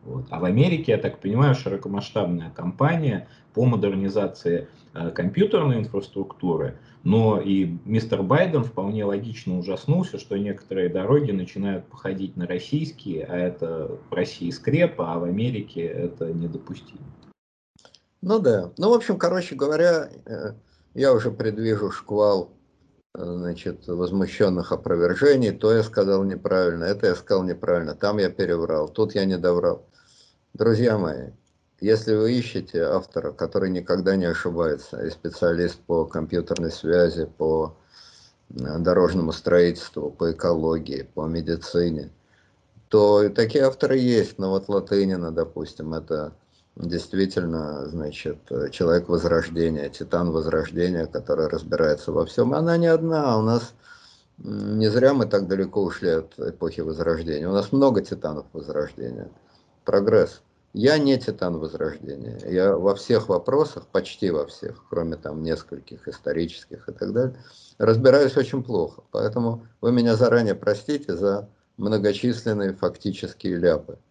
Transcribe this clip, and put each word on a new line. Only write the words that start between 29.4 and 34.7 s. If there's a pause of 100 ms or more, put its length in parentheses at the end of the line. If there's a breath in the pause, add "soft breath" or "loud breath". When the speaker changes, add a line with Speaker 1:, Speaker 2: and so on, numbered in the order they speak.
Speaker 2:
Друзья
мои, (500)
если
вы
ищете
автора,
который
никогда
не
ошибается,